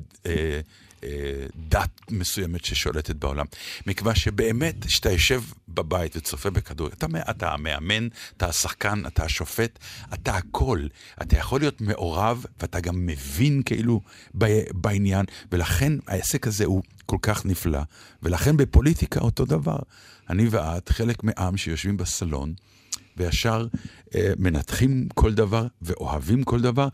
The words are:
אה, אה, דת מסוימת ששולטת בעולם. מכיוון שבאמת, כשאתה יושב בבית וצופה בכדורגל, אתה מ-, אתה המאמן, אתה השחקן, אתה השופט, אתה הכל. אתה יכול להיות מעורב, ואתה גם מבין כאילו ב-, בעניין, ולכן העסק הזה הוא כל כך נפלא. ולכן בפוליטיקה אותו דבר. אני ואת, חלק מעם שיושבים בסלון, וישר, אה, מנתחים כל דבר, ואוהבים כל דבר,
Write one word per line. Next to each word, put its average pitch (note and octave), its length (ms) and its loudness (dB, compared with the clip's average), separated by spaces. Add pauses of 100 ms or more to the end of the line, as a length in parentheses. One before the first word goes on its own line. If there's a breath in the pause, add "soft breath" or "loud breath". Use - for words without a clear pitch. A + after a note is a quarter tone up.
(260)
אה, D#2 340 0 (440 loud breath)
אה, - 40 -10 (600)
דת - 320 0 (100)
מסוימת F2 540 -4
ששולטת - 520 -2
בעולם. C#2+ 300 -2 (400 loud breath)
מכיוון G2+ 280 0
שבאמת, A2+ 720 0
כשאתה - 240 2
יושב A#2 320 4 (260)
בבית E2+ 480 -2
וצופה D#2 340 -4
בכדורגל, D#2 440 -2
אתה - 140 -4
מ-, - 80 -4
אתה F2 360 -2
המאמן, D#2+ 560 -2 (280 loud breath)
אתה F#2 100 -2
השחקן, G2+ 600 -2
אתה - 180 -2
השופט, E2+ 540 -4 (360 loud breath)
אתה A#2 220 -4
הכל. F#2 500 0 (360 loud breath)
אתה E2 160 4
יכול A#2+ 220 0
להיות D3 200 0
מעורב, G#2 640 0 (160)
ואתה - 200 -4
גם F2+ 260 -2
מבין E2 560 2
כאילו A#2 380 2 (380 loud breath)
ב-, G#2 240 4 (120)
בעניין, G2 500 2 (280 loud breath)
ולכן F2+ 400 2 (140)
העסק - 400 -2
הזה G#2 180 0
הוא F#2+ 180 2 (240)
כל F#2+ 160 0
כך G#2 240 0
נפלא. E2+ 340 0 (420 loud breath)
ולכן F2 340 4
בפוליטיקה - 640 4
אותו - 240 2
דבר. D3 340 0 (520 loud breath)
אני G#2 200 4
ואת, F2 380 -2
חלק A#2 360 0
מעם F#2+ 320 0
שיושבים F#2+ 400 -2
בסלון, D#2+ 580 -4 (640 loud breath)
וישר, A2 500 0 (480 loud breath)
אה, F#2+ 240 2
מנתחים A#2+ 760 2
כל A2 200 4
דבר, A2 320 2 (160)
ואוהבים E2+ 600 0
כל A#2+ 160 2
דבר, B2 340 4